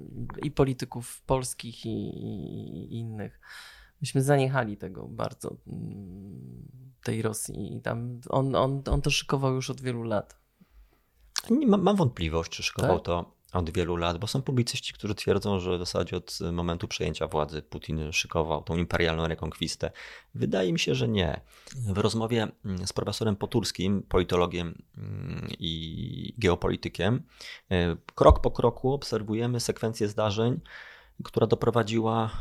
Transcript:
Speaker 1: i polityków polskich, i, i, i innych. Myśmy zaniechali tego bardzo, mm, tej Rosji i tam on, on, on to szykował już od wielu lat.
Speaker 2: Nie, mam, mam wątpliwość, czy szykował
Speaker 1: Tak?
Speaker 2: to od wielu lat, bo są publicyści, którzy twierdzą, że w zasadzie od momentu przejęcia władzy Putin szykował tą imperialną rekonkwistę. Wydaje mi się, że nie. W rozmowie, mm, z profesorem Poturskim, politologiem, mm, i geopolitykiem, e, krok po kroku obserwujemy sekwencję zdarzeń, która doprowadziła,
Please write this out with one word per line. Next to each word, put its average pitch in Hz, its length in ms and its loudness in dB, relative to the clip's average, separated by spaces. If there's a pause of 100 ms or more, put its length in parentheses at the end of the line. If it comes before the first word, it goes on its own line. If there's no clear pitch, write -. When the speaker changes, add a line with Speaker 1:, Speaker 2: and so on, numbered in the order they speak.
(420)
Speaker 1:
i 147 80 -2
polityków 127 760 0
polskich, 123 600 -2
i, 110 220 -4
i, - 840 -8
i 117 40 -6
innych. 110 420 -8 (600)
Myśmy 135 220 2
zaniechali 131 540 4
tego 87 320 -10
bardzo, - 480 -6 (100)
mm, 90 1040 -12 (340)
tej 113 200 -2
Rosji - 540 -4
i 117 40 -8
tam 120 480 -4
on, 135 260 2
on, 135 360 2
on 143 120 4
to 151 80 4
szykował 135 440 2
już 131 160 -4
od 131 100 -6
wielu 123 220 -4
lat. 110 360 -2 (1120)
Speaker 2:
Nie, 277 160 4
mam, 202 160 8
mam 202 140 6
wątpliwość, 82 540 2
czy - 120 -8
szykował 101 340 2
Speaker 1:
Tak? 78 80 -4
Speaker 2:
to 85 340 -4 (140)
od 90 180 0
wielu 87 260 0
lat, 85 220 0
bo 104 80 -4
są 135 160 0
publicyści, 123 500 0
którzy 104 220 -4
twierdzą, 101 440 2
że 90 180 0
w - 20 -2
zasadzie 90 380 -2
od - 220 -8 (140)
momentu 85 360 -2
przejęcia 80 380 -2
władzy 76 360 -2
Putin 78 500 -4
szykował 78 500 0
tą 82 140 -2
imperialną 82 520 2
rekonkwistę. 80 600 -4 (440)
Wydaje 185 380 2
mi 165 60 0
się, 143 160 2
że 127 140 0
nie. 95 320 2 (360)
W 101 220 -2
rozmowie, 110 500 2 (160)
mm, 92 220 -4
z - 60 -6
profesorem 104 440 0
Poturskim, 98 680 0
politologiem, 87 800 2 (160)
mm, 98 500 -8 (100)
i 82 800 -6
geopolitykiem, 92 840 2 (480)
e, 87 260 4 (180)
krok 151 260 8
po 120 100 4
kroku 123 420 2
obserwujemy 117 680 -2
sekwencję 110 480 -2
zdarzeń, 107 520 2 (640)
która 113 220 2
doprowadziła, 110 840 2 (100)